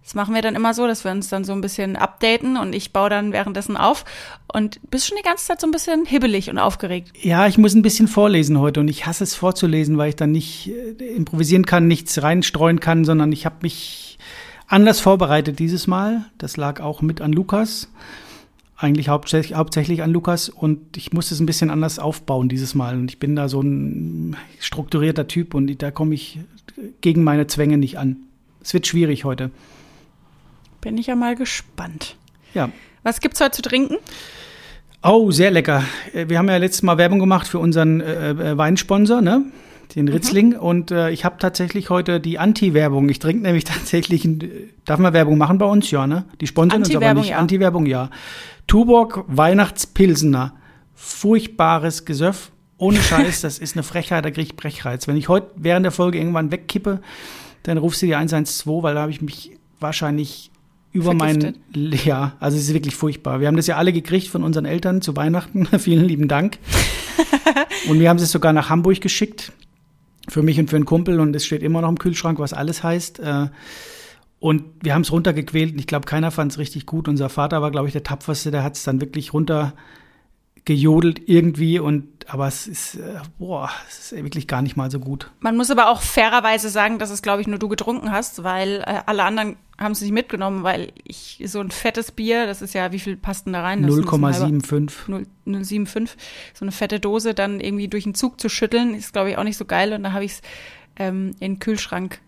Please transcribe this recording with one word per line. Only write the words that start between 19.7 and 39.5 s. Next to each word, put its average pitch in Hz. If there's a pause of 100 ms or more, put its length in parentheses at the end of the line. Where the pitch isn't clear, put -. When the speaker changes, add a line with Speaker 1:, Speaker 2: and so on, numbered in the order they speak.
Speaker 2:
an 160
Lukas 170
und -
ich -
musste 170
es 151
ein 165
bisschen 165
anders 156
aufbauen 139
dieses 131
Mal 127
und 127
ich -
bin 147
da 143
so 135
ein 156 (240)
strukturierter 151
Typ 170
und 139
da 143
komm 156
ich - (640)
gegen 165
meine 147
Zwänge 147
nicht 135
an. 135 (480)
Es -
wird 180
schwierig 156
heute. 127 (1300)
Speaker 1:
Bin 220
ich 233
ja 254
mal 240
gespannt. - (380)
Speaker 2:
Ja. 160 (340)
Speaker 1:
Was 233
gibt's -
heute 277
zu 240
trinken? 262 (1080)
Speaker 2:
Oh, 214
sehr 180
lecker. 147 (300)
Äh, 165
wir 170
haben 185
ja 190
letztes 185
Mal 175
Werbung 175
gemacht 190
für 175
unseren, 160
äh, 160
äh, 151
Weinsponsor, 196
ne? 226 (520)